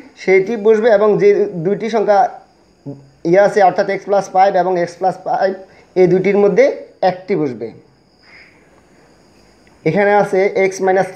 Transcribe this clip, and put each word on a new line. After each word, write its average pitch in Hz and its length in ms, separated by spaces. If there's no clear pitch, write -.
সেইটি 190 400
বসবে 214 340
এবং 202 280
যে 202 260
দুইটি 196 460
সংখ্যা 202 380
ইয়ে 175 160
আছে 202 220
অর্থাৎ 185 260
এক্স 196 160
plus 190 260
five 190 260
এবং 180 240
x 170 160
plus 185 180
five, 190 300
এই 185 120
দুইটির 190 320
মধ্যে 202 480
একটি 185 340
বসবে। 117 360
এখানে 202 300
আছে 196 300
এক্স 190 380
minus 190 340